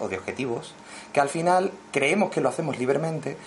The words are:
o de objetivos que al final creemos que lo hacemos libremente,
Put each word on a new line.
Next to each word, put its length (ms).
o 80
de 80
objetivos 580
que 80
al 80
final 420
creemos 360
que 120
lo 80
hacemos 280
libremente, 680